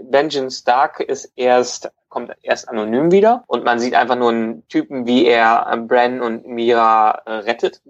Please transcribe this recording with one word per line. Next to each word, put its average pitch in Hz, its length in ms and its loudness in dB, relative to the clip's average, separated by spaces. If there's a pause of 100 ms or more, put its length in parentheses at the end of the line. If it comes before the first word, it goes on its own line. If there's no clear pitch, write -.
Benjen 139 420 0
Stark 131 480 0
ist 135 360 -8
erst, 123 560 0 (160)
kommt - 240 -10 (120)
erst - 260 -6
anonym 120 420 -2
wieder 220 360 4
und 120 160 -4
man 120 160 0
sieht 123 160 -2
einfach 123 200 0
nur 123 140 0
einen 113 380 -4
Typen, 139 380 -6
wie 120 200 2
er, 117 460 2
äh, 117 60 0
Bran 123 440 0
und 117 260 -6
Mira, 113 800 2
äh, 113 60 -10
rettet, 110 580 -4